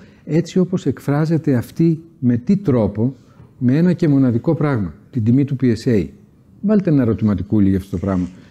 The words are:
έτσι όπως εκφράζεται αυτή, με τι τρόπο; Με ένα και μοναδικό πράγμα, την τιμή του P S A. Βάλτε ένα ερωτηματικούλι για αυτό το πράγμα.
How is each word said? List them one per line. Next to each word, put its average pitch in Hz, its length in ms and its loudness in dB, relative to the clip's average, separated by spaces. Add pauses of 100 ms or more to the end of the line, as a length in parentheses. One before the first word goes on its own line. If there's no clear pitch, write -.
(260)
έτσι 170 340 -2
όπως 180 260 -2
εκφράζεται 147 680 -2
αυτή, 165 440 0 (200)
με 123 180 0
τι 196 200 0
τρόπο; 123 580 0 (420)
Με 127 200 0
ένα 175 160 2
και 170 140 0
μοναδικό 135 480 2
πράγμα, 127 380 -2 (180)
την 120 120 -4
τιμή 127 220 2
του 143 160 -4
P 131 40 0
S 117 240 0
A. 101 160 2 (560)
Βάλτε 202 280 0
ένα 143 120 4
ερωτηματικούλι 104 680 0
για 95 80 2
αυτό 95 120 -8
το 98 80 -6
πράγμα. 92 300 -2 (240)